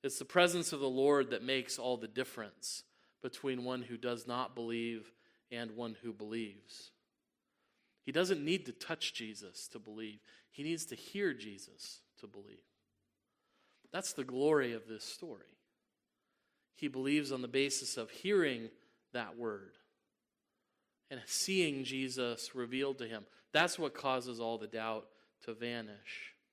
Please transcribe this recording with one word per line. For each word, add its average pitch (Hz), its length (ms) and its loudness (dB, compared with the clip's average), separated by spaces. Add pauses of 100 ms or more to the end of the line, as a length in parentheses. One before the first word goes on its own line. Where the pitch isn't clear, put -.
It's 139 160 -2
the 139 60 -4
presence 175 460 6
of 151 80 -2
the 135 100 4
Lord 139 420 8
that 107 100 0
makes 131 380 0
all 123 180 2
the 110 100 -6
difference 110 760 -6 (400)
between 127 400 -2
one 127 180 0
who 117 160 -8
does 120 300 -2
not 123 260 0
believe 117 580 -2 (380)
and 117 220 -6
one 113 240 -6
who 113 180 -8
believes. 107 800 -8 (1120)
He 131 80 -6
doesn't 165 340 4
need 156 220 2
to 123 40 -8
touch - 440 -4
Jesus 104 540 -10
to 117 100 -12
believe. 107 400 -10 (320)
He 143 100 -10
needs 160 240 -2
to 120 100 -8
hear 196 380 -2
Jesus 107 680 -12 (180)
to - 80 -14
believe. 101 340 -18 (1300)
That's 190 240 -4
the 139 100 -4
glory 131 500 4
of 110 140 -8
this 110 160 -8
story. - 540 -12 (1160)
He 151 120 -4
believes 139 440 2
on 131 100 -2
the 123 60 -4
basis 135 500 0
of 113 140 -6
hearing 143 580 2 (440)
that 113 240 -4
word 104 340 -4 (1400)
and 131 160 -8
seeing 160 580 2
Jesus 127 680 -2
revealed 131 460 -2
to 117 80 -4
him. 110 180 -6 (280)
That's 165 260 6
what 151 160 0
causes 127 440 0
all 113 200 0
the 107 80 -6
doubt 110 400 -2 (380)
to 117 80 -6
vanish. 110 840 -8 (180)